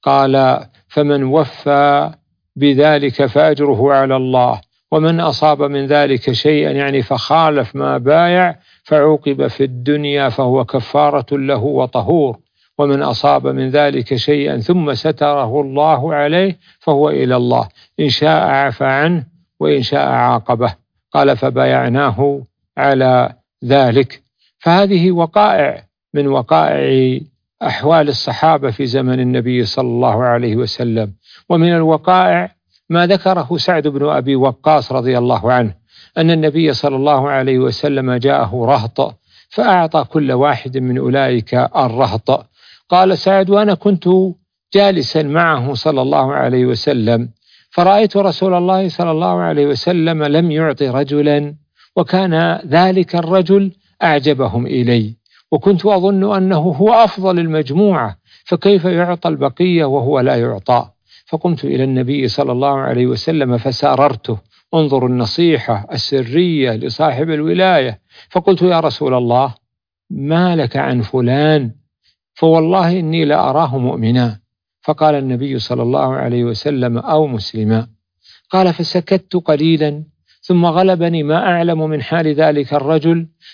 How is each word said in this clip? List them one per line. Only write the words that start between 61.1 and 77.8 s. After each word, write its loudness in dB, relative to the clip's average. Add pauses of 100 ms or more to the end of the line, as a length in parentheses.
فقمت -4
إلى 0
النبي -2
صلى -2
الله 0
عليه -2
وسلم -2
فساررته، 0 (360)
انظر 2
النصيحة 0
السرية -2
لصاحب -2
الولاية، 0 (300)
فقلت: 0
"يا 2
رسول -2
الله، 0 (560)
ما -2
لك -2
عن -2
فلان؟ 0 (640)
فوالله 2
إني -2
لأراه 0
مؤمنا". -2 (440)
فقال 0
النبي -4
صلى -4
الله 0
عليه -2
وسلم: -4
"أو 0
مسلما". -4 (640)